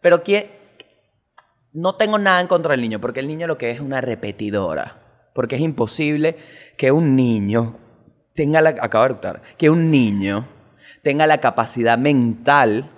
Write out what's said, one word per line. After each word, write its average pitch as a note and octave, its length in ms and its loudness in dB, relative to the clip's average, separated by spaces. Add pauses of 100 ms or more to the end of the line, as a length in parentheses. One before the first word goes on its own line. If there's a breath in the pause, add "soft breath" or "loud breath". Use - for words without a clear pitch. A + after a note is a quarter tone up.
Pero E3+ 220 4
que G3+ 360 -2 (1120)
no F3+ 240 -4
tengo G#3+ 220 0
nada F#3+ 220 2
en F3 60 -2
contra E3 260 0
del B2+ 80 0
niño, A2 200 -4
porque A#2+ 200 -6
el C3+ 80 -6
niño D#3+ 180 -8
lo D#3 120 -4
que A#2 120 -4
es B2 100 -10
una C3+ 200 -6
repetidora. G#2 1300 -8
Porque B2 220 -4
es B2+ 60 -4
imposible D3+ 760 -2 (400 loud breath)
que C3 160 2
un D3+ 240 2
niño A#2 600 0 (580)
tenga D3+ 260 0
la, D#3 100 4
acabo A2+ 340 -2
de C3 60 0
eructar, - 320 -10 (140 loud breath)
que D#3+ 140 2
un E3 200 2
niño G#2 580 0 (540 loud breath)
tenga D3+ 240 2
la D3+ 120 4
capacidad A#2 600 0
mental C3 1000 2